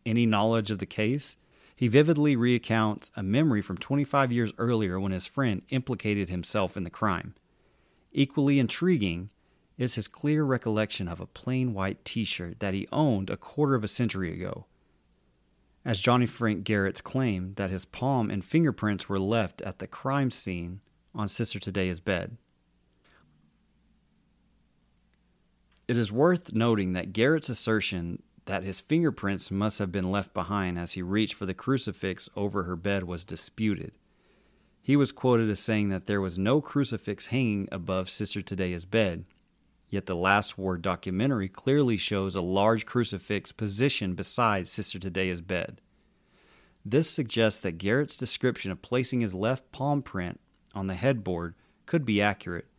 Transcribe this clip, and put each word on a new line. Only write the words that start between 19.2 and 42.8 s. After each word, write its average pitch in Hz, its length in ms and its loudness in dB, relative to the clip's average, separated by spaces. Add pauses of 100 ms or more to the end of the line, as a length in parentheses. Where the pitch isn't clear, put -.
at - 180 -10
the - 80 -10
crime 135 420 -2
scene 90 520 -6 (340)
on 104 140 -4
Sister 107 300 -4
Tadea's 92 420 -2
bed. 92 340 -2 (3500)
It 120 80 2
is 110 160 2
worth 160 420 2
noting 110 380 2
that 92 220 -4
Garrett's 143 340 2
assertion 98 720 -2 (240)
that 92 180 -4
his 95 180 -8
fingerprints 127 680 0
must 101 300 0
have 98 120 -2
been 92 200 -2
left 98 220 -2
behind 92 440 -2
as 85 160 -6
he 95 80 -6
reached 98 340 0
for 101 100 -8
the 92 80 -4
crucifix 98 800 -4
over 101 280 -2
her 87 120 -4
bed 98 280 0
was 87 200 -6
disputed. 95 720 -4 (880)
He 139 160 4
was 139 160 4
quoted 117 360 4
as 98 100 0
saying 107 300 2
that 95 160 -2
there 104 160 0
was 90 160 -4
no 113 220 4
crucifix - 680 -4
hanging 110 440 0
above 92 380 -2
Sister 104 320 -4
Tadea's 90 420 -4
bed, 92 400 0 (680)
yet 98 160 -2
The 92 100 -2
Last 98 420 2
Word 92 240 -2
documentary 95 680 -2
clearly 131 480 2
shows 98 380 -2
a 95 60 0
large 101 440 4